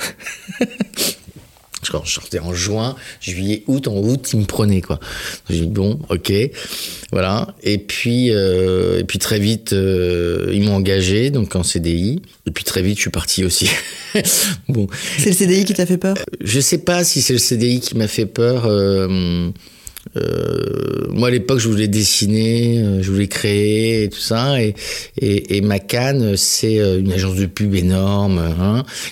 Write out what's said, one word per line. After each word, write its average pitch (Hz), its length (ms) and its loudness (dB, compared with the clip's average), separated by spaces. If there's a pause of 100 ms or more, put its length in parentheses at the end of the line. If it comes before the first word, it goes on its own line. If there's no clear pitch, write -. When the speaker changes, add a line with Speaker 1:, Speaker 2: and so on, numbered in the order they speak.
(580)
Speaker 1:
<laughs> 247 100 0 (1120)
Parce - 100 -6 (140)
que - 40 -6
je - 40 -4
sortais - 260 -6
en 85 160 -6
juin, 107 400 -2 (260)
juillet, 98 460 -4
août, 135 220 0
en 104 80 -2
août, 117 360 0
ils 113 60 2
me 101 60 2
prenaient, 101 380 2
quoi. - 180 -4 (500)
J'ai 85 120 0
dit, 82 40 0
bon, 101 320 0 (120)
ok, 95 220 -2 (800)
voilà. 95 540 -2
Et 104 140 2
puis, 120 520 0
euh, 92 680 2
et 92 40 -2
puis 92 140 -4
très 107 220 0
vite, 107 320 0
euh, 90 800 0
ils 101 100 2
m'ont 104 140 2
engagé, 95 540 2
donc 117 260 -2
en 90 80 0
C - 160 -2
D 82 100 0
I. 101 320 0 (240)
Et - 60 -4
puis - 100 -8
très - 200 -2
vite, 104 160 0
je - 40 -4
suis 92 80 -2
parti 92 340 0
aussi. 92 300 2
<laughs> - 40 -2 (880)
Bon. 113 180 2 (320)
Speaker 2:
C'est 190 120 4
le 180 40 4
C 190 120 4
D 185 120 4
I 202 60 4
qui 190 100 0
t'a 180 120 2
fait 180 100 2
peur ? 190 200 0 (240)
Speaker 1:
Je 113 200 0
sais 151 180 2
pas 175 240 0
si 170 180 2
c'est 127 120 2
le 123 80 4
C 123 160 2
D 113 140 2
I 123 100 2
qui - 160 -6
m'a 110 100 2
fait 110 200 0
peur. 120 400 0
Euh, 95 840 2 (720)
euh, 50 880 -2
moi, 120 200 0
à - 20 2
l'époque, 123 300 2
je 113 80 2
voulais 107 200 2
dessiner, 110 960 2
euh, 98 200 2
je 95 80 0
voulais 98 180 2
créer 107 720 2
et 104 80 0
tout - 100 -12
ça. 123 420 0
Et, 107 120 0 (420)
et, 101 400 0
et 101 60 2
McCann, 110 720 0
c'est, 110 420 2
euh, 95 200 4
une 95 140 2
agence 92 240 0
de 98 100 2
pub 101 280 -2
énorme, 95 640 2
hein. 90 460 0 (280)